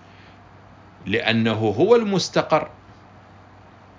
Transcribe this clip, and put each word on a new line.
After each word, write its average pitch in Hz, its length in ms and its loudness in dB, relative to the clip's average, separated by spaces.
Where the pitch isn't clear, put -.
لأنه 110 460 0
هو 110 440 2
المستقر، 185 720 -2